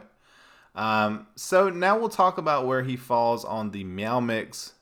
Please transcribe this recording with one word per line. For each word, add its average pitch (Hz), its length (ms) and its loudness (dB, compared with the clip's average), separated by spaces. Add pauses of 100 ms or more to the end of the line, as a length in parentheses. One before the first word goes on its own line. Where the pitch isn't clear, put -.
(760)
Um, 107 600 0
so 190 360 2
now 180 280 2
we'll 226 120 -2
talk 185 260 2
about 151 300 0
where 127 160 0
he 127 140 -4
falls 117 500 0
on 107 240 -4
the 98 140 -8
Meow 104 360 -2
Mix - 600 -4